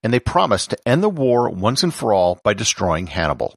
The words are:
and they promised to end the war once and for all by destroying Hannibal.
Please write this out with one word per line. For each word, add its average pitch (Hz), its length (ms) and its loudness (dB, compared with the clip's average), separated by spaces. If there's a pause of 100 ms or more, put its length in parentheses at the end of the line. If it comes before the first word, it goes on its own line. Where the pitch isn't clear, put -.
and 113 100 0
they 123 80 2
promised - 500 0
to - 180 -4
end 147 140 2
the 214 60 2
war 127 400 2
once 104 340 -2
and 170 120 0
for 113 180 -2
all 90 320 2
by 104 80 2
destroying 92 540 -2
Hannibal. 76 500 -4